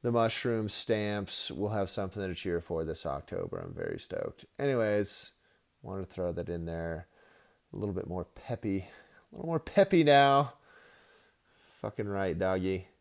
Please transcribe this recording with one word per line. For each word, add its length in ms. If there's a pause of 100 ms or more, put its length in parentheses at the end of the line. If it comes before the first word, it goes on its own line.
The 100
Mushroom 560
Stamps 800
will 200
have 180
something 340
to 120
cheer 260
for 240
this 220
October. 520
I'm 140
very 260
stoked. 460 (140)
Anyways, 720 (500)
wanted 280
to 60
throw 180
that 180
in 160
there. 400 (680)
A 40
little 180
bit 120
more 180
peppy. 640 (440)
A 40
little 100
more 140
peppy 440
now. 480 (1300)
Fucking 280
right, 300
doggy. 500 (120)